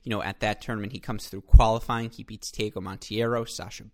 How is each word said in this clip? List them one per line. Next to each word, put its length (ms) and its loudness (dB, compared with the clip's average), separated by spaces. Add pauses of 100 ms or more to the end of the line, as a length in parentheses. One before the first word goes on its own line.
you 60 -12
know, 120 -2
at 200 -6
that 200 -2
tournament, 300 -6
he 80 -10
comes 280 -8
through 140 -12
qualifying. 680 6
He 140 -18
beats 280 -14
Diego 300 -4
Monteiro, 640 -4
Sasha 460 -14